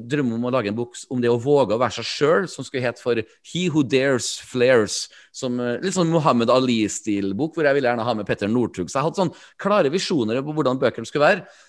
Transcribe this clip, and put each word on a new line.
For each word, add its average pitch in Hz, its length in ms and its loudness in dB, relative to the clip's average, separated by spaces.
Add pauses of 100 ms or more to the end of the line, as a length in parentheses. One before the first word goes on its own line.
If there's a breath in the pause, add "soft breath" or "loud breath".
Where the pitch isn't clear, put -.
drøm 135 280 0
om 117 100 -2
å 123 80 -2
lage 110 160 0
en 107 80 -4
bok 120 160 -6
s-, - 160 -16
om 127 100 -2
det 120 100 2
å 120 120 2
våge 131 320 2
å 117 80 0
være 117 160 -2
seg 117 100 -8
selv, 165 420 0
som - 160 -12
skulle 127 200 -6
hete 117 160 -6
for 120 160 0
He - 500 -6
Who 151 140 2
Dares 131 560 0
Flares, 123 680 2 (260 soft breath)
som, 123 260 -4
eh, 120 220 -2
litt 190 120 -4
sånn 175 160 2
Muhammad 135 400 4
Ali-stil 110 840 0
bok, 156 200 -4
hvor 160 120 0
jeg 139 120 4
ville 123 120 2
gjerne 117 160 -2
ha 120 80 0
med 104 120 -6
Petter 104 240 -2
Northug. 104 380 -2
Så - 100 -4
jeg 135 100 0
hadde 160 120 -2
sånn 175 140 -2 (240 loud breath)
klare 196 320 2
visjoner 135 520 -2
på 151 140 -8
hvordan 131 240 0
bøkene 117 260 -2
skulle 147 200 2
være. 202 200 2 (220 loud breath)